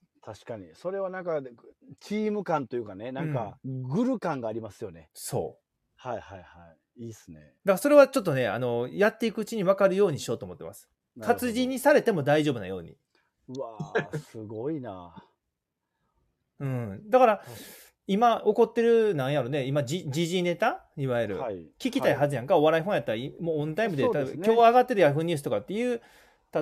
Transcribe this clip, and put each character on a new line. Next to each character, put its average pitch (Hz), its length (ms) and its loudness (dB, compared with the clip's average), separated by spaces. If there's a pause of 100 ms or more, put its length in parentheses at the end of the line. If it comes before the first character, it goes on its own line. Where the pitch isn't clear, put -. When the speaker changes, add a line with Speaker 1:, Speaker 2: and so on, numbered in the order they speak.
(220)
Speaker 1:
確 107 220 -18
か 120 120 -10
に。 92 180 -16
そ - 160 -8
れ 196 100 -6
は 190 100 -4
な 185 100 -10
ん 180 40 -14
か、 160 160 -2 (600)
チ - 140 -8
ー 214 180 -2
ム 208 120 -4
感 151 220 -2
と 123 100 -8
い - 20 -2
う 117 80 -6
か 101 80 -14
ね、 113 180 -12
な 131 100 -8
ん 156 120 -4
か、 110 300 -6
Speaker 2:
う 135 40 -8
ん。 131 140 -8
Speaker 1:
グ 143 220 -2
ル 247 140 -2
感 151 220 -4
が 113 80 -6
あ 110 40 -6
り 113 80 -6
ま 110 100 -12
す - 140 -16
よ 98 60 -12
ね。 82 220 -20
Speaker 2:
そ - 460 -8
う。 - 60 -20 (320)
Speaker 1:
は 123 200 -10
い 98 40 -10
は 95 160 -18
い - 20 -18
は 87 60 -20 (520)
い。 120 80 -16
い 113 40 -12
い - 20 -12
っ - 20 -18
す - 180 -20
ね。 78 100 -20
Speaker 2:
だ 73 40 -20
か - 80 -20 (200)
ら 185 60 2
そ 285 120 0
れ 294 40 8
は 285 140 10
ち 277 100 -2
ょ - 20 2
っ - 20 -12
と 180 120 -2
ね、 127 140 0
あ 104 100 -2
の、 120 320 -2
や 185 180 2
っ 220 100 -4
て 233 80 -4
い 220 60 -2
く 226 100 -8
う - 20 -6
ち 226 120 -8
に 208 80 -2
分 190 120 4
か 196 120 4
る 185 80 0
よ 202 100 4
う 175 60 0
に 131 60 -4
し - 80 -10
よ 123 80 -4
う 107 40 -6
と 101 80 -12
思 90 80 -14
っ - 20 -16
て - 80 -16
ま 82 80 -12
す。 - 160 -20 (280)
Speaker 1:
な 214 100 -10
る 233 80 4
ほ - 0 -
ど。 294 60 -2
Speaker 2:
活 247 120 -2
字 254 140 -2
に 262 120 -6
さ 285 140 4
れ 294 100 6
て - 100 0
も 160 100 -2
大 147 200 4
丈 147 100 0
夫 117 80 -6
な 92 60 -10
よ 95 120 -8
う 87 40 -12
に。 80 140 -20 (520)
Speaker 1:
う 131 120 -10
わ 117 160 -12 (360)
ー、 156 60 -8
す - 200 -14
ご 110 320 -10
い 160 100 -8
な。 92 340 -14 (800)
Speaker 2:
<laughs> - 680 -20
う 143 60 -6
ん。 120 440 -6
だ 254 80 4
か 254 80 8
ら、 214 120 4
Speaker 1:
確 - 120 -18
か - 20 -16
に。 - 140 -18 (400)
Speaker 2:
今 220 380 2
起 208 100 8
こ 233 100 8
っ 226 80 0
て 233 100 2
る、 226 320 4
な 131 140 0
ん 143 40 0
や 147 100 2
ろ 117 60 -4
ね、 139 160 -2
今、 139 180 0
じ-、 143 280 -4
時 160 180 0
事 180 140 0
ネ 175 140 0
タ？ 269 300 -2 (100)
い 139 100 -4
わ 120 160 0
ゆ 110 60 -2
る。 95 120 -4
Speaker 1:
は 117 120 -6
い。 87 260 -12
Speaker 2:
聞 262 120 -4
き 254 120 -2
た 202 80 4
い 139 60 0
は 143 120 0
ず 135 60 -4
や 120 80 -4
ん 127 40 -10
か。 190 80 2
Speaker 1:
は 160 60 6
い。 - 20 4
Speaker 2:
お - 20 4
笑 160 160 4
い 156 40 -8
フ 196 60 -4
ァ - 20 0
ン - 40 0
や 147 40 0
っ 127 40 -14
た 120 80 -4
ら、 110 40 -2
い-、 131 240 -10
も 165 140 -4
う 151 60 -2
オ 147 60 -4
ン 156 80 -6
タ 208 100 -2
イ 226 40 -2
ム 175 80 -4
で、 135 80 0
Speaker 1:
そ - 60 2
う - 40 -2
で 147 120 -2
す - 100 -10
ね。 156 60 -10
Speaker 2:
た-、 220 100 2
今 233 100 6
日 233 60 10
上 233 40 8
が 247 80 8
っ 247 60 2
て 247 80 -4
る 196 80 4
Yahoo 147 200 4
ニ 170 100 -2
ュ 160 40 0
ー - 20 -6
ス 143 40 -8
と 143 80 -6
か 110 80 0
っ - 60 -6
て 180 100 -10
い 240 200 -2
う、 233 60 -8 (600)